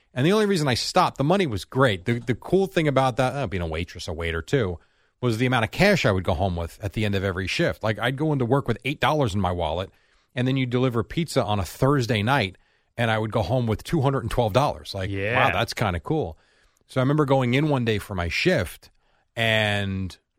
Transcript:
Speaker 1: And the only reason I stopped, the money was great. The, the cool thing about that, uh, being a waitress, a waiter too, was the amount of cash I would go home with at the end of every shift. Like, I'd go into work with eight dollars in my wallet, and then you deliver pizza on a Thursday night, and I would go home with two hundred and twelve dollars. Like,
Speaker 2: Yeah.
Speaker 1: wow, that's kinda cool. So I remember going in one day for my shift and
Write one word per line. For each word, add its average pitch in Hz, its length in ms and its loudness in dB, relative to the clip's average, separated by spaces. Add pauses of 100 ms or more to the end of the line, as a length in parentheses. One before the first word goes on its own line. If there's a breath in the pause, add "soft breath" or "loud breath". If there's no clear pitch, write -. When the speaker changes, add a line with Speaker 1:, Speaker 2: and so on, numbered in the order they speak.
(120)
Speaker 1:
And 123 140 2
the 185 60 6
only 214 140 4
reason 165 220 2
I 120 60 2
stopped, 160 420 0
the 135 80 0
money 180 220 2
was 104 180 -4
great. 113 400 2
The, 120 140 0
the 117 160 -2
cool 190 320 0
thing 165 220 0
about 131 280 2
that, 127 180 0
uh, 139 120 -4
being 90 160 -4
a 82 40 -2
waitress, 82 420 -8
a 90 40 -6
waiter 82 300 -4
too, 98 360 -2 (420)
was 117 180 0
the 127 80 2
amount 123 180 2
of 104 60 -2
cash 190 360 4
I 113 60 6
would 92 120 0
go 95 100 0
home 90 220 -2
with 85 260 -6
at 98 120 -6
the 107 100 0
end 101 100 0
of 95 100 0
every 95 220 -4
shift. - 360 -2
Like, 107 160 -2
I'd 123 180 -2
go 151 160 -2
into 131 140 0
work 131 220 2
with 113 160 -2
eight - 160 -6
dollars 131 340 2
in 101 60 0
my 90 120 0
wallet, 87 380 -4 (440)
and 127 140 -2
then 135 80 0
you 131 100 0
deliver 123 380 0
pizza 147 400 -2
on 104 160 0
a 92 40 -4
Thursday 123 580 0
night, 110 340 0 (400)
and 117 140 0
I 110 80 0
would 110 140 -4
go 117 100 0
home 117 240 0
with 107 180 -2
two 170 160 -2
hundred 135 240 0
and 107 60 -6
twelve 113 240 0
dollars. 123 400 0
Like, 95 160 -4
Speaker 2:
Yeah. 101 260 -2
Speaker 1:
wow, 127 160 2
that's 90 220 -2
kinda 92 260 0
cool. 131 380 -4 (500)
So 131 120 -2
I - 20 4
remember 147 240 4
going 127 280 2
in 151 140 2
one 131 160 0
day 110 140 0
for 101 160 -8
my 87 140 -2
shift - 640 -2 (440)
and 104 840 0 (220)